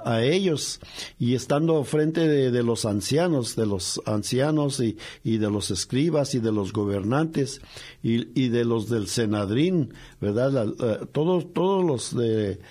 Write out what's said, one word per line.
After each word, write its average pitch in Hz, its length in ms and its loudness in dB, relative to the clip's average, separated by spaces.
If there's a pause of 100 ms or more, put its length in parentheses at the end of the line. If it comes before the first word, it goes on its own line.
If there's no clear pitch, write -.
a 113 200 2
ellos, 170 580 0 (360)
y 123 180 0
estando 151 500 2
frente 156 420 2
de, 139 240 4
de 120 120 2
los 117 200 0
ancianos, 127 720 0
de 113 100 0
los 101 400 -2
ancianos 131 760 0
y, 113 160 0 (260)
y 110 140 2
de 107 120 0
los 104 220 -2
escribas 139 640 0
y 127 60 0
de 110 100 0
los 101 220 0
gobernantes 113 880 0 (420)
y, 117 240 0 (100)
y 131 120 2
de 120 160 2
los 113 240 0
del 110 180 0
Senadrín, 113 840 0 (260)
¿verdad? 113 320 2
La, 127 140 0
la, 113 400 -2
todos, 170 480 0
todos 185 320 2
los 135 280 -2
de, 110 460 0 (120)